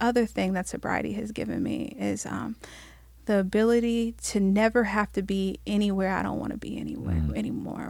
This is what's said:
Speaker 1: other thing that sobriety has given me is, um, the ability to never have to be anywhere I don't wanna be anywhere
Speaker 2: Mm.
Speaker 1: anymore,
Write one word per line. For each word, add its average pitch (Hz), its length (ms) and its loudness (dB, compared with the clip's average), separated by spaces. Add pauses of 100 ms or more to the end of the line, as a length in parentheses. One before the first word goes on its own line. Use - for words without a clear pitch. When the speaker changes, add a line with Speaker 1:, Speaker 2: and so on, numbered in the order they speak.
Speaker 1:
other 233 240 4
thing 190 300 0
that 185 120 -2
sobriety - 460 -2
has 214 180 -4
given 90 320 -4
me - 360 -4
is, 202 260 -2
um, 226 320 -6 (680)
the 208 140 4
ability 233 720 2 (100)
to - 160 -2
never 214 460 4
have 202 280 0
to 202 80 0
be 190 460 -2
anywhere 196 480 2
I 185 80 0
don't 196 160 -2
wanna - 200 -4
be - 200 -8
anywhere 151 380 -4
Speaker 2:
Mm. 76 200 0
Speaker 1:
anymore, - 540 -4